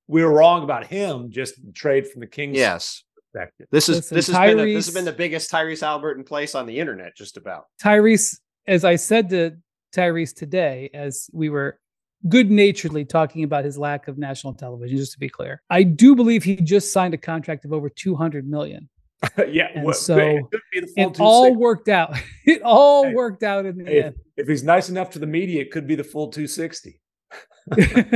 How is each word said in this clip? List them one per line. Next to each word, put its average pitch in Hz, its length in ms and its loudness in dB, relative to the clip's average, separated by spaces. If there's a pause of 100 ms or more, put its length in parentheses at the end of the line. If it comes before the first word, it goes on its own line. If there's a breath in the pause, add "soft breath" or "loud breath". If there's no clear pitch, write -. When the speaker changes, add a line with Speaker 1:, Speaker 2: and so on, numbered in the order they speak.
Speaker 1:
we 160 160 2
were 160 100 4
wrong 165 300 6
about 127 240 -6
him, 151 420 -8
just 127 340 -12
the 98 80 -20
trade 139 360 -2
from 123 140 -18
the 113 60 -16
Kings 143 300 -8
Speaker 2:
Yes. 98 460 -2 (120)
Speaker 1:
perspective. - 560 -16
Speaker 2:
This 151 180 2
is, 170 80 2
Speaker 3:
Listen, 160 180 -8
Speaker 2:
this 170 120 0
has 180 100 0
been 214 220 6
a, 214 140 0
this 208 140 -2
has - 20 -8
Speaker 3:
Tyrese 170 80 -8
Speaker 2:
been 180 80 -6
the 160 80 -6
biggest 160 380 -8
Tyrese 160 300 -4
Halliburton 147 420 -6
place 147 320 -8
on 127 100 -6
the 117 140 -10
internet, 95 360 -10
just - 220 -20
about. 90 280 -16 (160)
Speaker 3:
Tyrese, 214 580 4 (260)
as 180 200 0
I 175 100 4
said 214 340 0
to 170 220 -2 (440)
Tyrese 170 400 -2
today, 143 600 -4
as 143 360 -12
we 156 180 -4
were 139 300 -6 (500)
good-naturedly 202 760 2
talking 160 380 -2
about 143 200 -4
his 143 140 -8
lack 143 300 -8
of 135 100 -14
national 135 380 -10
television, 123 420 -10
just 135 160 -6
to 139 60 -20
be 139 100 -10
clear, 135 400 -12
I 180 140 4
do 208 320 8
believe 233 280 2
he 190 120 0
just 185 360 0
signed 185 220 0
a 160 40 -8
contract 160 460 -10
of 147 80 -10
over 147 180 -6
two 185 260 -6
hundred 147 340 -6
million. 147 400 -10 (320)
Speaker 1:
<laughs> - 160 -6 (100)
Yeah, 165 280 -2
Speaker 3:
And 151 100 -6
Speaker 1:
what, 160 120 -2
Speaker 3:
so 170 200 2
Speaker 1:
it 151 340 2
could 220 100 -8 (120)
be 185 60 -4
the 175 80 -10
full 196 240 0
Speaker 3:
it - 80 -14
all 226 240 8
Speaker 1:
two 254 60 8
sixty. 247 80 2
Speaker 3:
worked 226 320 0
out. 165 280 0 (140)
<laughs> - 140 -8
It 311 180 4
all 285 420 8
Speaker 1:
Hey, 254 80 -4
Speaker 3:
worked 226 300 -4
out 196 240 -2
in 180 100 -10
the 180 80 -14 (120)
Speaker 1:
if, 151 80 2
Speaker 3:
end. 147 100 -12 (200)
Speaker 1:
if 131 120 -8
he's 139 160 -2
nice 180 260 2
enough 180 220 -6
to - 80 -16
the 156 80 -8
media, 165 340 -4
it 135 100 -10
could 156 140 -10
be 147 100 -2
the 143 80 -8
full 151 260 -8
two 151 180 -10
sixty. - 540 -12 (300)
Speaker 3:
<laughs> - 460 -8
Speaker 2:
Well, 214 260 4 (120)